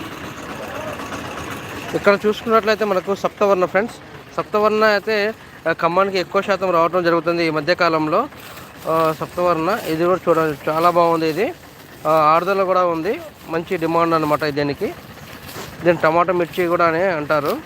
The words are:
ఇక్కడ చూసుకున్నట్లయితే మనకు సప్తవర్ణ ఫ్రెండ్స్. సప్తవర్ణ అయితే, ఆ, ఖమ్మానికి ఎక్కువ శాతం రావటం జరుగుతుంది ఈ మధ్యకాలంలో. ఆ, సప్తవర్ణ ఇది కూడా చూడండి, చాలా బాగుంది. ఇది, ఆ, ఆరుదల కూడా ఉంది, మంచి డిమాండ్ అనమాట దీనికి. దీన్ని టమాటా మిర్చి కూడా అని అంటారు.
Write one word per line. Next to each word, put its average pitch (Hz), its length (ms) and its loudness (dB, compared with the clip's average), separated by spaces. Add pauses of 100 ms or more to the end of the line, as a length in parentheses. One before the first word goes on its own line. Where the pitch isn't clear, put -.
(1900)
ఇక్కడ 202 320 4
చూసుకున్నట్లయితే 214 580 2
మనకు 196 300 0
సప్తవర్ణ 190 500 2
ఫ్రెండ్స్. 196 320 -2 (400)
సప్తవర్ణ 214 480 0
అయితే, 214 500 0 (340)
ఆ, 165 40 0
ఖమ్మానికి 185 460 0
ఎక్కువ 180 240 0
శాతం 190 280 -2
రావటం 170 340 2
జరుగుతుంది 170 420 0
ఈ 160 40 2
మధ్యకాలంలో. 165 800 0 (600)
ఆ, 160 320 2
సప్తవర్ణ 175 680 0
ఇది 160 180 0
కూడా 175 240 2
చూడండి, 160 420 2
చాలా 165 200 4
బాగుంది. 170 380 2
ఇది, 202 260 -2 (520)
ఆ, 156 40 2
ఆరుదల 165 520 4
కూడా 185 220 2
ఉంది, 175 360 -2 (280)
మంచి 165 280 -4
డిమాండ్ 165 380 2
అనమాట 151 300 2
దీనికి. 147 420 -2 (1000)
దీన్ని 165 180 4
టమాటా 170 300 4
మిర్చి 175 340 0
కూడా 175 200 2
అని 165 160 2
అంటారు. 156 640 0